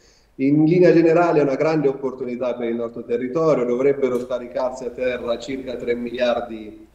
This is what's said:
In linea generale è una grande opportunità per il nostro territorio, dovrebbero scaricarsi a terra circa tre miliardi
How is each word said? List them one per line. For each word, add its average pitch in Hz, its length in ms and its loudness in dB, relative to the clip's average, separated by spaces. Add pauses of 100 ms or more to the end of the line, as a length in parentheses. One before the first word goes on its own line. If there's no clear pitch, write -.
(360)
In 147 280 2
linea 175 300 6
generale 165 460 4
è 143 40 4
una 135 120 0
grande 147 340 0
opportunità 123 640 -4
per 120 140 -4
il 117 60 -2
nostro 117 280 -8
territorio, 127 600 0
dovrebbero 127 520 0
scaricarsi 123 680 -6
a 120 40 -6
terra 120 480 -4
circa 127 380 -8
tre 120 180 -4
miliardi 117 1000 -4